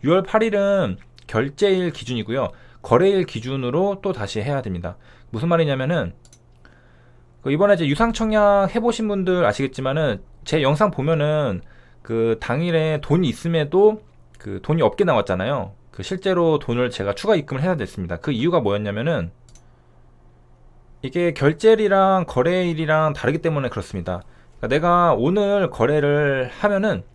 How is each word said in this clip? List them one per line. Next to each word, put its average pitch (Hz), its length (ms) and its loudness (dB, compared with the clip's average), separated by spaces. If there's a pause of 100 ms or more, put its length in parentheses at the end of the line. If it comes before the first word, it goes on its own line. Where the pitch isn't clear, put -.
유월 175 200 2
팔 220 200 0
일은 196 540 0 (300)
결제일 170 640 0
기준이고요. 113 600 -6 (280)
거래일 185 460 2
기준으로 135 760 -4
또 190 140 -4
다시 104 260 -6
해야 139 220 -4
됩니다. 90 340 -8 (320)
무슨 160 220 -4
말이냐면은 147 640 0 (1300)
그 135 100 -2
이번에 202 220 4
이제 165 120 0
유상청약 208 880 2
해보신 226 340 0
분들 185 360 0
아시겠지만은 135 800 -2 (220)
제 156 180 0
영상 151 280 2
보면은 151 680 -2 (400)
그 113 400 0
당일에 156 600 -2
돈이 160 260 2
있음에도 170 720 2 (380)
그 98 240 -10
돈이 160 180 0
없게 131 240 2
나왔잖아요. 110 720 -2 (140)
그 - 140 -12
실제로 175 560 0
돈을 120 300 -2
제가 98 260 -4
추가 214 180 0
입금을 143 260 -4
해야 180 140 0
됐습니다. 92 440 -6
그 - 120 -6
이유가 135 300 0
뭐였냐면은 104 720 -2 (1700)
이게 170 300 -2
결제일이랑 190 960 4
거래일이랑 160 840 0
다르기 - 240 0
때문에 131 300 -2
그렇습니다. 90 540 -6 (360)
그러니까 110 100 -6
내가 170 500 4
오늘 196 520 2
거래를 143 920 2
하면은 202 420 0 (120)